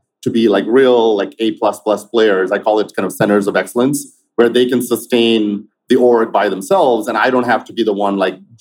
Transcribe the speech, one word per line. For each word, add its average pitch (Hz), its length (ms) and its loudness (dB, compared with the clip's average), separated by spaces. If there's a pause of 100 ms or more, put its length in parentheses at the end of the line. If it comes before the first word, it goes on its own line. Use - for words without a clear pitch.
(240)
to - 80 -4
be, 113 180 2
like, 98 180 0
real, 120 480 2
like, 98 220 -6
A 110 140 -2
plus 107 280 -4
plus 104 240 -4
players. 98 480 0
I 104 60 0
call 107 220 0
it 101 160 -4
kind 101 100 -4
of 92 80 -8
centers 104 320 0
of 104 100 -2
excellence, 123 520 -2 (300)
where 120 120 4
they 123 180 2
can 123 140 -2
sustain 113 840 -2 (200)
the 127 100 2
org 120 340 2
by 104 180 0
themselves. 117 580 0
And 113 80 -4
I 110 140 0
don't 127 140 0
have 117 220 -2
to - 80 -20
be 110 100 -4
the 104 100 0
one, 101 240 -2
like, 92 220 -2 (220)